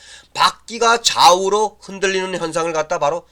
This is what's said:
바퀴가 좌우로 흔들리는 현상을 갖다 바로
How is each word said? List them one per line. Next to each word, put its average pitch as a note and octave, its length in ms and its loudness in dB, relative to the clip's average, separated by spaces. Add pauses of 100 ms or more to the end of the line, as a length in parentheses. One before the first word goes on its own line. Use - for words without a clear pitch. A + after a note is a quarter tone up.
(340)
바퀴가 A3+ 680 0
좌우로 F#3+ 800 2
흔들리는 F#3+ 580 -4
현상을 E3 340 -4
갖다 D#3 260 -4
바로 D#3 320 -4